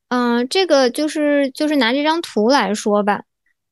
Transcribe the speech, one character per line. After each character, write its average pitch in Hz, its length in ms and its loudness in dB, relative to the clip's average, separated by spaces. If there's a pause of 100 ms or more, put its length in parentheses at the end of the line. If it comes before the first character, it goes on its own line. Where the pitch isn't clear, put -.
嗯， 247 420 0
这 381 160 0
个 277 240 2
就 302 180 -2
是， 294 440 0
就 302 160 -4
是 302 80 0
拿 240 180 2
这 285 80 -2
张 311 180 0
图 220 300 -2
来 220 240 2
说 208 300 -2
吧。 202 220 -2 (460)